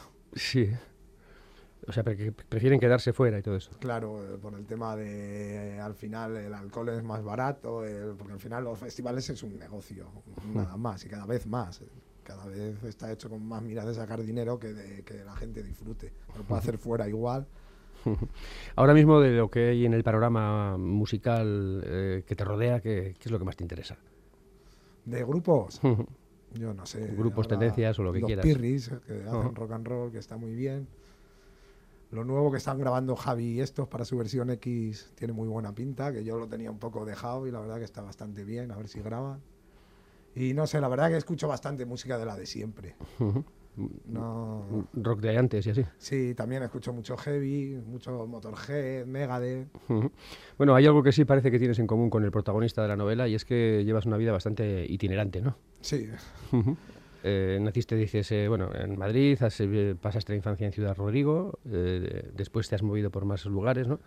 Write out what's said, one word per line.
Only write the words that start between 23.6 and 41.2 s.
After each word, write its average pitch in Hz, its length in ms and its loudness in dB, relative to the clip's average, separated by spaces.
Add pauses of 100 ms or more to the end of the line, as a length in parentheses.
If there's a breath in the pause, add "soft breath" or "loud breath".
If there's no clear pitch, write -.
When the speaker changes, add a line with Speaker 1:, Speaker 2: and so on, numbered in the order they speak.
Speaker 1:
interesa? - 340 -10 (1080 soft breath)
Speaker 2:
¿De 120 180 -4
grupos? 143 600 2
Speaker 1:
Ujú. 117 220 4 (480)
Speaker 2:
Yo 113 180 -6
no 95 140 -12
sé, 107 280 -8
Speaker 1:
Grupos, 107 300 2
Speaker 2:
ahora - 40 -2 (100)
Speaker 1:
tendencias 110 400 2
o 104 40 0
lo 90 120 0
que 107 60 0
Speaker 2:
los 113 80 0
Speaker 1:
quieras. 98 180 2
Speaker 2:
Pirris, 127 420 2 (180)
que 113 60 -10 (100)
hacen 110 120 -6 (140)
Speaker 1:
Ujú. 120 60 -6
Speaker 2:
rock 110 180 -8
and 113 140 -6
roll, 120 240 -4
que 113 80 -12
está 113 200 -12
muy 113 160 -8
bien. 135 340 -4 (1200 soft breath)
Lo 113 140 -6
nuevo 139 260 2
que 135 60 0
están 135 220 -4
grabando 131 360 0
Javi 117 380 -2
y 120 80 -2
estos 135 260 -4
para 120 180 -6
su 123 140 -4
versión 120 320 -2
X 113 640 -4
tiene 117 180 -6
muy 110 140 -4
buena 110 260 -4
pinta, 135 400 -6
que 110 120 -6
yo 113 140 -4
lo 113 100 -6
tenía 113 220 -8
un 107 80 -10
poco 110 260 -8
dejado 123 420 -6
y 123 60 -6
la 113 80 -8
verdad 110 180 -8
que 113 60 -8
está - 180 -12
bastante 101 420 -12
bien, 117 280 -8
a 98 40 -10
ver 107 120 -10
si 107 120 -12
graban. 131 400 -6 (920 soft breath)
Y 127 200 0
no 151 120 2
sé, 151 140 0
la 135 80 2
verdad 135 220 4
que 165 60 2
escucho 156 300 -2